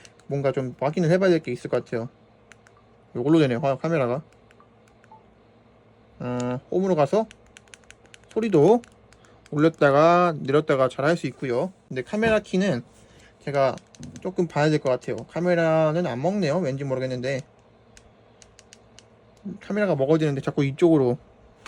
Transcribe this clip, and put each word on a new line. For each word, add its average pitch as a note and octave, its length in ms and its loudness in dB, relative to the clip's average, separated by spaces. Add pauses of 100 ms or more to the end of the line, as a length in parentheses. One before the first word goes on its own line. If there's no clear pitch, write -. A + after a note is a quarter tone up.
(260)
뭔가 C#3 240 -4
좀 B2+ 300 -4
확인을 D3+ 300 0
해봐야 F#3 200 4
될 D#3+ 120 2
게 B2+ 100 -8
있을 B2 180 -10
것 B2 140 -2
같아요. A#2 240 -6 (1040)
요걸로 D3 240 2
되네요. B2 220 2
화-, C3+ 160 0
카메라가. D3 460 -2 (2000)
어, B2 420 -6 (100)
홈으로 F#3 260 0
가서 F#3+ 300 -2 (1040)
소리도 G#3+ 500 4 (720)
올렸다가 D#3+ 880 4
내렸다가 C#3 500 0
잘 C3+ 160 -6
할 E3 120 2
수 D3+ 100 -6
있고요. C3+ 460 -6 (160)
근데 B2+ 140 -6
카메라 G#3+ 380 0
키는 F#3 420 -2 (580)
제가 C#3 360 0 (460)
조금 F#3 260 -2
봐야 D3+ 220 2
될 D3+ 100 2
것 C#3 80 -4
같아요. B2+ 280 -4 (120)
카메라는 E3 800 0
안 B2+ 160 -6
먹네요. F3 360 0
왠지 C#3 260 -4
모르겠는데 C3 560 -4 (2250)
카메라가 G3 340 -2
먹어야 C#3 240 2
되는데 D3 220 -2
자꾸 D3 240 -2
이쪽으로 C#3 540 2 (500)